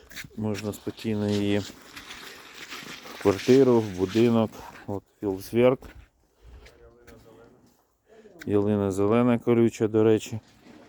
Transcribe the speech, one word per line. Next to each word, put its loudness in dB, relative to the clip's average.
можна -6
спокійно -6
її 0
в -16
квартиру, 4
в -6
будинок. 2
От -8
філдзверк. 0
Ялина 0
зелена 2
колюча, 0
до 2
речі, 0